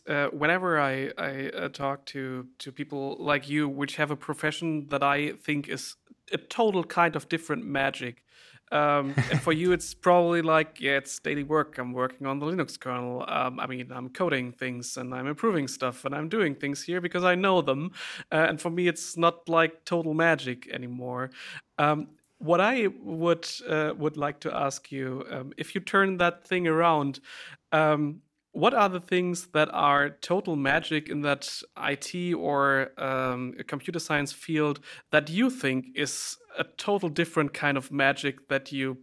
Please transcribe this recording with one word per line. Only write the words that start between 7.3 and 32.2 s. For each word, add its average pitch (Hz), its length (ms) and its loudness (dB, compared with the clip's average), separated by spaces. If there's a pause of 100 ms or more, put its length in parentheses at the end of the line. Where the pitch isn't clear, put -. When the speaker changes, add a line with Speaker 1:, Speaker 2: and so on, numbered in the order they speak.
Speaker 1:
magic. 135 600 -4 (480)
Um, 147 420 2 (160)
and 156 100 2
for 170 120 2
you, 175 200 2
Speaker 2:
<laughs> 175 40 4
Speaker 1:
it's - 180 -6
probably 170 480 4
like, 160 380 2
"Yeah, 139 180 2
it's - 200 -6
daily 147 240 -4
work. 151 360 -2
I'm 123 140 -6
working 127 360 -4
on 135 100 -2
the 147 80 -4
Linux 165 320 -2
kernel. 123 480 -6
Um, 127 320 -2
I 127 80 -4
mean, 127 240 -8
I'm 127 200 -10
coding 131 420 0
things 123 440 -8
and 127 160 -8
I'm 127 140 -6
improving 151 400 0
stuff 127 380 -4
and 139 100 -4
I'm 151 140 -4
doing 170 260 0
things 143 300 -6
here 180 160 -4
because 180 240 -2
I 180 100 6
know 185 280 4
them." 139 280 -2 (400)
Uh, 156 180 4
and 156 120 -2
for 175 100 -4
me, 175 160 0
it's - 300 -2
not, 170 320 2
like, 165 360 2
total 165 300 0
magic 139 580 2
anymore. 123 580 -6 (480)
Um, 147 320 2 (280)
what 165 220 4
I 226 260 4 (160)
would, 165 460 0 (200)
uh, 156 300 0
would 151 180 -2
like 143 240 -4
to - 140 -6
ask - 380 -4
you, 131 380 -6
um, 131 280 -10
if - 160 -8
you 196 60 -2
turn 196 380 2
that 175 280 2
thing 180 220 0
around, 156 520 4 (520)
um, 151 500 2 (300)
what 220 220 4
are 208 140 6
the 185 120 -4
things 180 520 0
that 151 200 4
are 143 380 4
total 175 460 -2
magic 147 520 0
in 147 140 -4
that 143 400 -2 (140)
I - 180 -2
T 175 400 -4